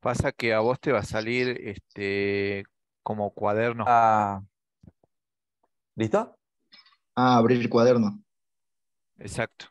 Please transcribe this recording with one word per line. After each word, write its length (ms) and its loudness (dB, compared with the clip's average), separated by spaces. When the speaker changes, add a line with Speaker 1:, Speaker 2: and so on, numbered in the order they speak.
Speaker 1:
Pasa 300 -2
que 200 -2
a 60 2
vos 220 0
te 100 -4
va 80 2
a 60 -2
salir, 560 -4
este, 1040 -4
como 280 -6
cuaderno. 540 -2
Speaker 2:
Ah. 560 2
¿Listo? 420 -2
Speaker 3:
Ah, 220 4
abrir 340 4
cuaderno. 500 4
Speaker 1:
Exacto. 520 -8